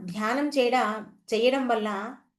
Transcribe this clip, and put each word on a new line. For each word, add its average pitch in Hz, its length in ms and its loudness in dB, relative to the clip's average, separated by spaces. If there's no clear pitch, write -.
ధ్యానం 214 440 -2
చేయడా-, 240 540 2
చేయడం 247 340 2
వల్ల 214 480 -2